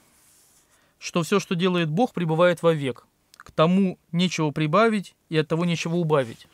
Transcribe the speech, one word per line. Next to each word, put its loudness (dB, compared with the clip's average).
что -4
всё, -2
что -6
делает 0
Бог, 0
пребывает 0
вовек. 0
К -20
тому 2
нечего 0
прибавить, 0
и -2
от 0
того -2
нечего -4
убавить". -2